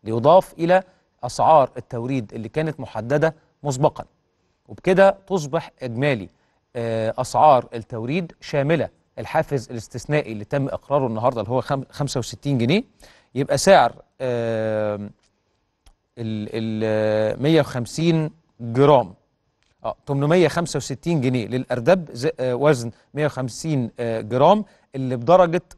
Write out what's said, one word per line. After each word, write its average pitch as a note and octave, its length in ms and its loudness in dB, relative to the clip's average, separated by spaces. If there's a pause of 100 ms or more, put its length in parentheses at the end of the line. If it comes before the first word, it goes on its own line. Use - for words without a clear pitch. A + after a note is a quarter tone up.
ليضاف B2 540 4
إلى F3 240 2 (420)
أسعار C3 520 4
التوريد B2 580 -6
اللي A2+ 140 -10
كانت D#3 320 -6
محددة C3+ 540 0 (280)
مسبقًا، C#3 420 -2 (640)
وبكده F#3+ 480 2 (100)
تصبح D#3+ 440 -6 (120)
إجمالي، A#2+ 460 -4 (480)
آه، A2+ 420 -4
أسعار B2+ 560 4
التوريد B2 680 -8
شاملة C#3+ 480 -2 (300)
الحافز C#3 520 -4
الاستثنائي B2+ 640 -6
اللي G#2 120 -10
تم C#3 240 -4
إقراره C#3 380 -2
النهارده A2+ 340 -2
اللي G#2 120 -4
هو B2+ 80 0
خم-، C3+ 300 -6
خمسة C#3+ 280 -6
وستين C3+ 400 -4
جنيه، D3 240 2 (520)
يبقى C#3 240 -2
سعر، C#3+ 340 6 (280)
آه، A2 760 -2 (1200)
ال، A2 340 -6
ال، A2+ 320 -6
آه، G#2+ 580 0
مية D#3 180 4
وخمسين D#3 680 -2 (300)
جرام، A#2+ 540 4 (680)
آه، A2 120 -6 (100)
تمنمية D3 420 2
خمسة E3 280 -4
وستين C#3+ 440 -4
جنيه B2+ 260 0
للأردب، B2+ 680 0
ز-، B2+ 160 -4 (120)
آه، B2+ 140 -2
وزن B2 360 2 (240)
مية D3 120 -2
وخمسين، C3 640 -4 (100)
آه، A2+ 200 -4
جرام، C3+ 440 4 (300)
اللي C3 220 -4
بدرجة E3+ 460 4 (160)